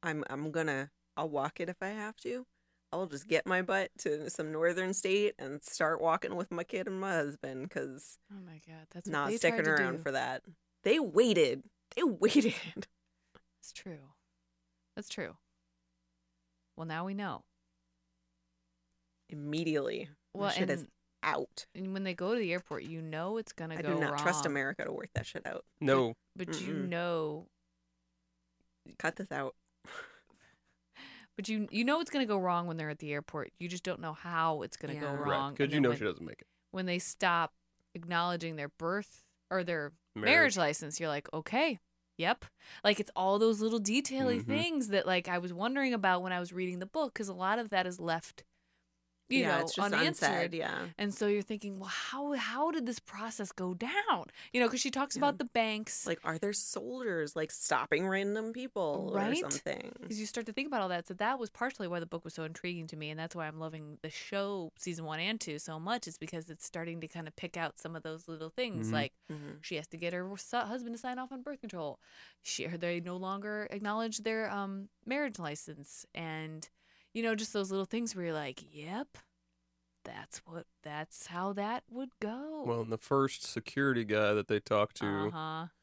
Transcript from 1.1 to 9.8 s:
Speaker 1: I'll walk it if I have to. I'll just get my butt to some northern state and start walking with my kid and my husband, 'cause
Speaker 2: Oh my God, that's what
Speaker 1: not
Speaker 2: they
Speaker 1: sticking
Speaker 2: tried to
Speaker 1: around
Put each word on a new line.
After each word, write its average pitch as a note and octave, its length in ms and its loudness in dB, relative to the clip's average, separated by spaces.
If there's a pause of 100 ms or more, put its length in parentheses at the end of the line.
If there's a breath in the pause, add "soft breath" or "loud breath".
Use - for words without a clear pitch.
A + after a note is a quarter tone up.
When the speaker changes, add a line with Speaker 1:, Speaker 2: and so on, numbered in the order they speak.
Speaker 1:
I'll D#3 140 -2
walk D3 300 0
it E3+ 80 -2
if F3+ 140 -8
I F#3+ 60 -4
have G#3+ 300 -6
to. B3 280 -6 (460)
I'll F3+ 140 0
just C#3+ 220 -8
get D#3 180 4
my F#3 160 4
butt F#3+ 280 2 (100)
to D3+ 300 0
some D#3 220 -2
northern F3 420 4
state G3+ 440 4
and C#3 240 -6
start - 380 2
walking E3 360 2
with F3 140 -4
my E3+ 140 -2
kid F#3 240 -4
and F#3+ 120 -4
my G3 140 0
husband, C#3 560 -2
'cause C3+ 480 -6 (140)
Speaker 2:
Oh G3 80 -14
my E3 260 -16
God, D#3+ 240 -18
that's F3+ 200 -10
what - 20 -2
Speaker 1:
not C#3+ 120 2
Speaker 2:
they A3 120 0
Speaker 1:
sticking - 20 0
Speaker 2:
tried E3 260 4
to D#3 80 4
Speaker 1:
around C#3+ 280 2